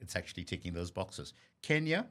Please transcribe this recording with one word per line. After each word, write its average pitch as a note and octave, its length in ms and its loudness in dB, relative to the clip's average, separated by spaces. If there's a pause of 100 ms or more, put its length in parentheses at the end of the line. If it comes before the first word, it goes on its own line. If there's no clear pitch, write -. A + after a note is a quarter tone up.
it's - 140 -4
actually - 280 -2
ticking F2+ 300 -2
those E2+ 180 0
boxes. - 420 -4 (280)
Kenya, D#3 380 4 (120)